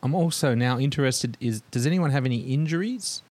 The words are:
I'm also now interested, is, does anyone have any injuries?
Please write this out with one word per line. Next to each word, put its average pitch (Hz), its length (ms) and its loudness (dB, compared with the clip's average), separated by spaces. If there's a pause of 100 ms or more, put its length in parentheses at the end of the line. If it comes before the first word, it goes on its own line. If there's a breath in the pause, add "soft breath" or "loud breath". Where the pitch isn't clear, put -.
I'm 131 100 0
also 165 400 2
now 123 260 2
interested, 135 600 0
is, 113 220 -4 (100)
does 123 160 0
anyone 170 240 2
have 135 140 2
any 123 160 0
injuries? 160 920 -2